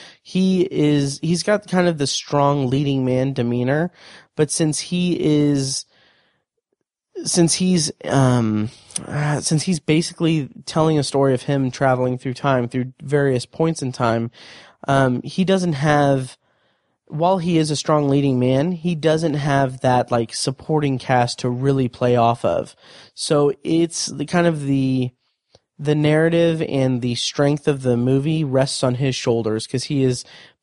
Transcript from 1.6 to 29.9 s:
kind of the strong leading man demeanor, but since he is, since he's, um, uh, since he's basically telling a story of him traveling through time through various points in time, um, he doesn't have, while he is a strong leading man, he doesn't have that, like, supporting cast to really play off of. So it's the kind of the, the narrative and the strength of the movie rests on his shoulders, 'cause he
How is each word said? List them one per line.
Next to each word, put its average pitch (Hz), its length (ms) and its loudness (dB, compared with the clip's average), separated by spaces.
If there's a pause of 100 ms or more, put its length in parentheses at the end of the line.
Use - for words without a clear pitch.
kind 180 180 2
of 165 120 0
the 139 100 -2
strong 143 580 0
leading 135 380 0
man 127 300 0
demeanor, 127 580 -2 (420)
but 151 160 0
since 156 300 -2
he 180 400 -2
is, 147 680 0 (1400)
since 170 320 2
he's, 180 380 0 (140)
um, 117 640 2 (360)
uh, 147 360 -2
since 156 200 0
he's 185 160 -2
basically 160 680 -2 (180)
telling 160 320 0
a 139 60 0
story 135 300 2
of 123 80 -2
him 139 280 0
traveling 127 480 0
through 127 160 -8
time 131 340 0
through 127 320 -6
various 139 460 0
points 160 340 -2
in 127 120 -4
time, 117 400 0 (560)
um, 135 340 2
he 185 220 -4
doesn't 180 300 0
have, 139 640 2 (680)
while 170 300 0
he 170 220 0
is 156 120 0
a 147 60 -2
strong 151 320 2
leading 139 300 2
man, 131 340 2
he 170 220 -4
doesn't 156 400 0
have 139 480 0
that, 123 280 2
like, 117 240 -2
supporting 143 640 -2
cast 123 420 0
to 127 100 -4
really 131 360 0
play 123 300 0
off 117 300 2
of. - 280 -2 (380)
So 143 400 0 (100)
it's 165 440 -2
the 139 180 -8
kind 170 220 0
of 156 160 0
the, 131 480 0 (680)
the 151 160 0
narrative 160 680 2
and 131 400 0
the 123 120 -2
strength 147 540 -2
of 139 140 -2
the 123 160 0
movie 139 440 0
rests 135 400 -2
on 127 120 2
his 131 200 -2
shoulders, 113 520 -2
'cause 127 180 -4
he 143 180 -2